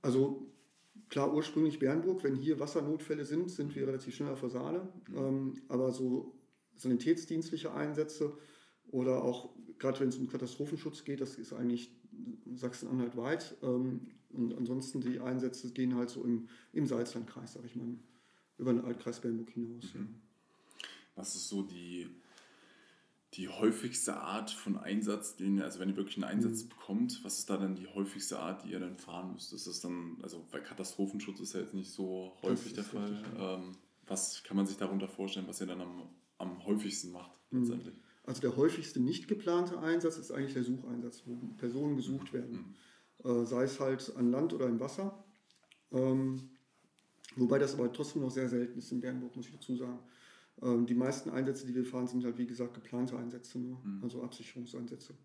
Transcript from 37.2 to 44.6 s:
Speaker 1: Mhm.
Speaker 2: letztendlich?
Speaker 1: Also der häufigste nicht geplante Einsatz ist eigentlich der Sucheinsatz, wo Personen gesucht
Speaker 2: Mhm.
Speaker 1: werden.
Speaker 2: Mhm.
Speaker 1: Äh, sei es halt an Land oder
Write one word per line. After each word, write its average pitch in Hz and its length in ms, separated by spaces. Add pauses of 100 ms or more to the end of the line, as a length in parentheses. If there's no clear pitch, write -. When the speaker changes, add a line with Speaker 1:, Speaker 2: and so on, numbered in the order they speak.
Speaker 1:
Mhm. 127 100
Speaker 2:
letztendlich? - 340 (300)
Speaker 1:
Also 131 160
der - 160
häufigste - 440
nicht 127 260
geplante 175 540
Einsatz 165 380
ist - 120
eigentlich 139 220
der 131 100
Sucheinsatz, 120 640
wo 120 80 (220)
Personen 135 400
gesucht 131 360
Speaker 2:
Mhm. 131 40
Speaker 1:
werden. 120 380 (500)
Speaker 2:
Mhm. 127 60
Speaker 1:
Äh, 120 160
sei 123 180
es 135 160
halt 135 340
an 120 160
Land 151 220
oder 127 160